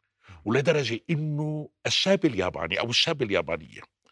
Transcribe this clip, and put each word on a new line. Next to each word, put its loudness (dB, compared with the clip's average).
ولدرجة 2
إنه -2
الشاب 2
الياباني 0
أو -2
الشاب 0
اليابانية -2